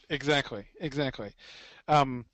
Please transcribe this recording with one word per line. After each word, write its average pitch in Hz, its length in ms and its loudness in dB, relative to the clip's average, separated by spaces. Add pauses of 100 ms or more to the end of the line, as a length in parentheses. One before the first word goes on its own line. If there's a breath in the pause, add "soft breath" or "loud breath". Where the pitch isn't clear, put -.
(100)
Exactly. 139 560 0 (140)
Exactly. 135 520 -4 (540 loud breath)
Um, 135 480 4